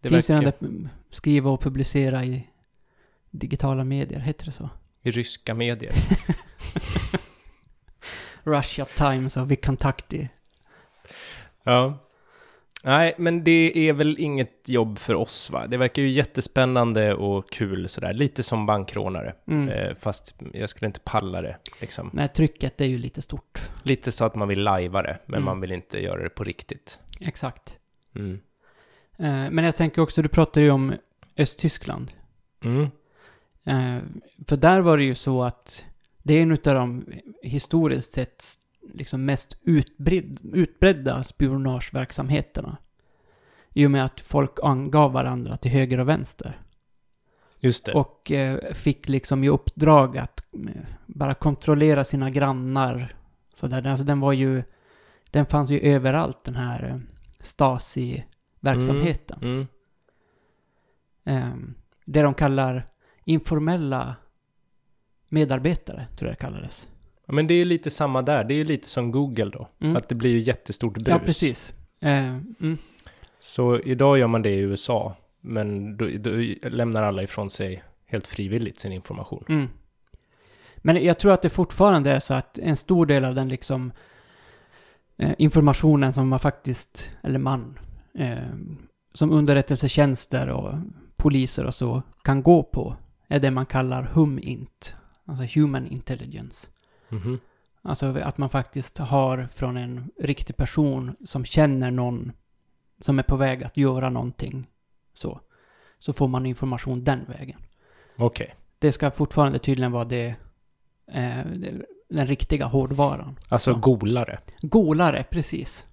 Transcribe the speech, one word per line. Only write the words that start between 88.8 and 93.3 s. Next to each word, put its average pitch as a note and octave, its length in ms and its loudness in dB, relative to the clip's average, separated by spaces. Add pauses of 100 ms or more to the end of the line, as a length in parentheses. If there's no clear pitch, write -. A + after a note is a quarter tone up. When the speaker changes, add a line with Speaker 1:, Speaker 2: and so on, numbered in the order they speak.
Speaker 2:
som D#3 180 2
underrättelsetjänster C#3 1200 2
och B2+ 240 -6 (420)
poliser C3+ 500 2
och B2+ 100 -4
så B2 260 -2 (220)
kan C#3 200 2
gå E3 200 8
på - 320 -4 (320)
är D3 120 2